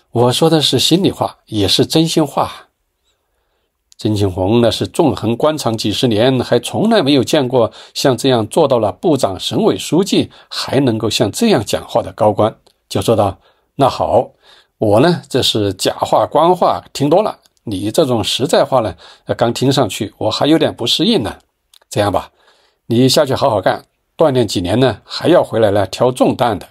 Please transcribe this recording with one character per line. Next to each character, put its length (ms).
，“我 220
说 160
的 100
是 200
心 240
里 80
话， 340
也 220
是 180
真 220
心 180
话。” 260
曾 180
庆 140
红 300
那 120
是 160
纵 280
横 220
官 180
场 220
几 140
十 160
年， 320
还 200
从 300
来 140
没 100
有 100
见 240
过 240
像 240
这 120
样 180
做 200
到 120
了 120
部 240
长、 240
省 240
委 140
书 260
记， 280
还 300
能 180
够 100
像 240
这 180
样 140
讲 240
话 140
的 100
高 220
官， 200
就 120
说 140
道 220
，“那 100
好， 440
我 200
呢， 300
这 140
是 320
假 240
话、 260
官 300
话 360
听 160
多 140
了， 160
你 260
这 120
种 200
实 240
在 180
话 140
呢， 160
呃， 100
刚 180
听 180
上 160
去， 300
我 140
还 160
有 100
点 180
不 120
适 180
应 160
呢。 140
这 140
样 100
吧， 200
你 200
下 160
去 120
好 160
好 100
干， 240
锻 140
炼 160
几 140
年 180
呢， 240
还 240
要 160
回 160
来 100
呢， 160
挑 260
重 240
担 220
的。 140